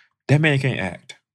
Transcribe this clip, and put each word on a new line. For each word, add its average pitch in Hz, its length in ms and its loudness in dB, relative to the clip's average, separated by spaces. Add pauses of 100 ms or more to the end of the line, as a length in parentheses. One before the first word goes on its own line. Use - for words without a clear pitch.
(280)
That 147 120 4
man 151 180 2
can't 131 220 -4
act. - 360 -10 (180)